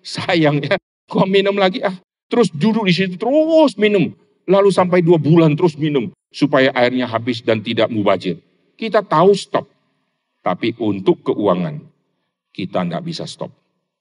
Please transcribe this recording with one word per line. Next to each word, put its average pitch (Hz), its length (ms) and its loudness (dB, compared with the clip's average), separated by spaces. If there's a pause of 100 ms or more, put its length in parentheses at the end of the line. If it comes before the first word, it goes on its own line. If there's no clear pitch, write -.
Sayang 151 640 -2
ya, 143 160 -2 (240)
gua - 240 -2
minum 196 240 2
lagi 196 320 0
ah. 190 80 -2 (320)
Terus 240 240 2
duduk 208 400 0
di 175 60 2
situ, 185 260 -4
terus 311 560 2
minum. 202 320 0 (400)
Lalu 196 240 4
sampai 180 320 2
dua 165 160 4
bulan 156 320 4
terus 170 240 0
minum. 143 320 -2 (240)
Supaya 139 400 0
airnya 123 320 0
habis 117 400 -6
dan 110 160 0
tidak 110 320 -2
mubazir. 98 480 -2 (320)
Kita 214 320 -2
tahu 190 320 4
stop. - 320 -6 (720)
Tapi 101 400 -4
untuk 104 400 -2
keuangan, 90 560 -2 (720)
kita 95 320 -8
nggak 85 240 -8
bisa 82 240 -10
stop. - 240 -14 (480)